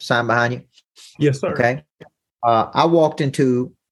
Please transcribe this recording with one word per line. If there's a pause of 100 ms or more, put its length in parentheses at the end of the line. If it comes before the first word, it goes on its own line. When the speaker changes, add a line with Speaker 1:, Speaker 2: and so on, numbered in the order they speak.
Speaker 1:
sign
behind
you. (560)
Speaker 2:
Yes,
sir.
Speaker 1:
Okay. (580)
Uh,
I
walked
into (180)